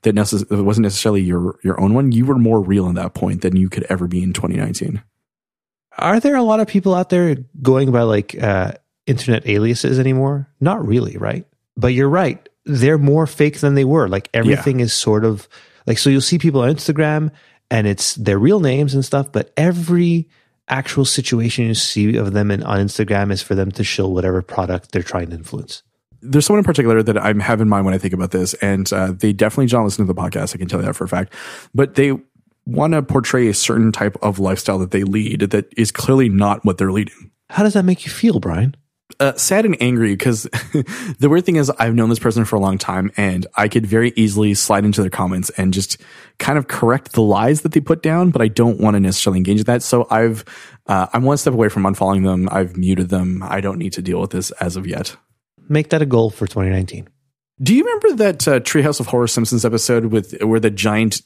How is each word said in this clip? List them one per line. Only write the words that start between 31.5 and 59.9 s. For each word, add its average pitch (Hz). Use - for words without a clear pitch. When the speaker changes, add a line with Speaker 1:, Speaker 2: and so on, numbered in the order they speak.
Speaker 1:
but 135
they 139
wanna 147
portray 127
a 101
certain 113
type 101
of 101
lifestyle 98
that 92
they 98
lead 107
that 101
is 113
clearly 135
not 101
what 92
they're 95
leading. 98
Speaker 2:
How -
does 208
that 190
make 185
you -
feel, 214
Brian? 104
Speaker 1:
Uh, 139
sad 214
and 180
angry, 117
'cause 110
<laughs> 180
the 143
weird 175
thing 175
is 143
I've 113
known 113
this 113
person 110
for 110
a 101
long 95
time, 95
and 95
I 107
could 113
very 113
easily 104
slide 101
into 104
their 92
comments 92
and 92
just -
kind 143
of 135
correct -
the 117
lies 110
that 160
they 156
put 160
down, 170
but -
I 110
don't 117
wanna 104
necessarily 95
engage 95
with 107
that. 120
So 120
I've, 113
uh, 95
I'm 123
one 143
step 135
away 110
from 101
unfollowing 95
them. 92
I've 92
muted 92
them. 92
I -
don't 98
need 95
to 92
deal 87
with 95
this 92
as 90
of 92
yet. -
Speaker 2:
Make 151
that 160
a 147
goal 113
for -
twenty 95
nineteen. 92
Speaker 1:
Do 165
you 302
remember 440
that, 202
uh, 131
Treehouse 143
of 120
Horror 120
Simpsons 117
episode 117